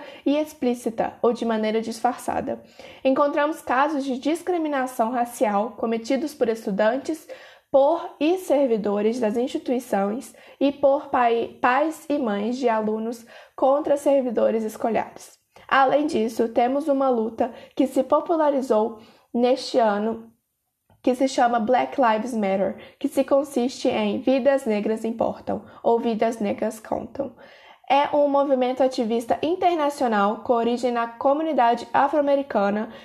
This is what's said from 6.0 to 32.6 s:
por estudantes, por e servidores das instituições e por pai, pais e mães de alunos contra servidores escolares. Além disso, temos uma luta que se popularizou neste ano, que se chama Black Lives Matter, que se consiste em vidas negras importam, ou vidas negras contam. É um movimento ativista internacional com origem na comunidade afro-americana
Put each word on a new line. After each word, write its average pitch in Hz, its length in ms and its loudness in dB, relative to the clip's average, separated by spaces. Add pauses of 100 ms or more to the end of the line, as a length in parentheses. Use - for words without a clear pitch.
por 233 140 -2
estudantes, 220 800 -2 (440)
por 294 500 2
e 339 180 2
servidores 226 840 0
das 214 160 0
instituições 240 960 -2 (260)
e 277 120 2
por 277 360 2
pai, 233 520 0
pais 285 480 0
e 285 100 0
mães 220 380 -2
de 262 120 0
alunos 220 560 -2 (300)
contra 285 420 2
servidores 226 680 2
escolares. - 760 -6 (300)
Além 269 380 4
disso, 226 420 -2
temos 262 400 0
uma 277 200 2
luta 226 440 -2 (220)
que 277 120 2
se 262 160 0
popularizou 269 960 2 (340)
neste 247 460 0
ano, 220 540 0 (720)
que 247 80 2
se 269 140 2
chama 240 320 2
Black 254 400 0
Lives 233 340 0
Matter, 196 440 0 (200)
que - 80 -4
se 277 160 0
consiste 269 640 0
em 214 300 0
vidas 269 480 2
negras 214 380 -2
importam, 208 600 -4 (160)
ou 233 200 2
vidas 233 400 -2
negras 214 400 -4
contam. - 520 -8 (560)
É 285 240 4
um 294 140 4
movimento 277 560 2
ativista 240 580 0
internacional 285 960 0
com 247 160 0
origem 240 360 0
na 233 160 -2
comunidade 269 840 0
afro-americana 269 1000 0 (120)